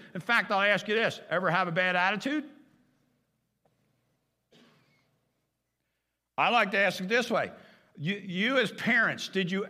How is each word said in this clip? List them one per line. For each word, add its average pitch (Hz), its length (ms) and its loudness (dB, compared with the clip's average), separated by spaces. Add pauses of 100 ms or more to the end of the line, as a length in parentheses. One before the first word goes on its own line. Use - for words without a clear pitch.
(140)
In 180 80 -10
fact, 226 300 0
I'll 196 100 2
ask 202 260 2
you 214 80 0
this, 220 240 0 (100)
ever 175 220 0
have 180 160 0
a 175 40 -4
bad 180 240 0
attitude? 208 540 -2 (4000)
I 151 120 4
like 220 220 2
to 196 60 0
ask 196 240 2
it 185 80 -6
this 233 200 0
way. 147 220 -2 (460)
You, 175 180 -4
you 196 440 -2
as 226 120 0
parents, 226 560 0
did 185 240 -2
you 196 180 -2